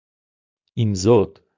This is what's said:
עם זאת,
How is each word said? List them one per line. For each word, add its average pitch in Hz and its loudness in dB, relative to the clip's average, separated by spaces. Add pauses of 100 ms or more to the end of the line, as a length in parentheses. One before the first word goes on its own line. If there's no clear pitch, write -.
(760)
עם 107 -4
זאת, 98 0 (180)